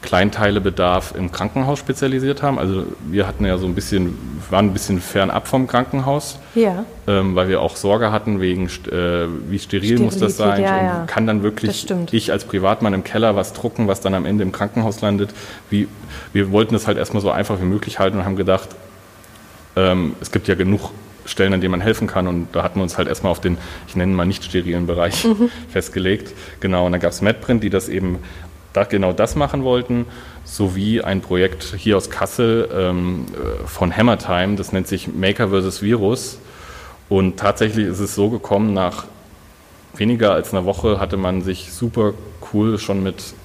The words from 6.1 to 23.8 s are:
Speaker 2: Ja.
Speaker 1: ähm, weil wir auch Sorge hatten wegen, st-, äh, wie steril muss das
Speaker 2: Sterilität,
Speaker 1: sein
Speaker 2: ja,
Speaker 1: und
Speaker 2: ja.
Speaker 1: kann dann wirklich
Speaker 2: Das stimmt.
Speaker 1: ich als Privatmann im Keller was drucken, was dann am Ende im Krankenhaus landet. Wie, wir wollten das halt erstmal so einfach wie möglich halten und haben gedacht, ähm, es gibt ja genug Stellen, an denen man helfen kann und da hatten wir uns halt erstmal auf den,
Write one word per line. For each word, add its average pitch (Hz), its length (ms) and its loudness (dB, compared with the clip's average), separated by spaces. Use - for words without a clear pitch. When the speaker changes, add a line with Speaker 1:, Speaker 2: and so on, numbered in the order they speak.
Speaker 2:
Ja. 214 320 2
Speaker 1:
ähm, 98 260 2
weil 90 160 2
wir 92 100 2
auch - 160 0
Sorge 107 360 2
hatten 107 280 0
wegen, 92 280 2
st-, - 240 -8
äh, 87 360 0
wie 98 80 -2
steril 101 400 0
muss 95 220 2
das 98 160 2
Speaker 2:
Sterilität, 101 320 2
Speaker 1:
sein 190 160 2
Speaker 2:
ja, 185 100 2
Speaker 1:
und 170 60 -2
Speaker 2:
ja. 170 80 -6
Speaker 1:
kann 110 180 0
dann 107 160 2
wirklich 104 300 0
Speaker 2:
Das - 100 -4
stimmt. 175 320 -4
Speaker 1:
ich - 180 0
als 101 140 -2
Privatmann 101 480 2
im 95 100 0
Keller 110 320 2
was 95 180 -2
drucken, 113 340 -2
was 98 120 2
dann 95 140 0
am 90 140 0
Ende 104 160 2
im 92 80 0
Krankenhaus 104 500 -2
landet. 101 300 2
Wie, 104 160 2
wir 98 180 2
wollten 110 240 4
das 104 100 0
halt - 140 0
erstmal 98 240 0
so 98 80 2
einfach 104 280 0
wie 92 60 0
möglich 101 320 -2
halten 98 220 2
und 95 60 -2
haben 98 100 -2
gedacht, 95 340 0
ähm, 92 460 2
es - 100 -10
gibt - 160 -2
ja 98 60 4
genug 95 380 0
Stellen, 98 260 2
an 95 100 2
denen 92 100 2
man 90 100 0
helfen 110 240 2
kann 90 220 0
und 87 240 -2
da 85 100 0
hatten - 140 -2
wir 98 80 0
uns 87 160 -4
halt 87 80 2
erstmal - 240 0
auf 85 100 -2
den, 87 160 0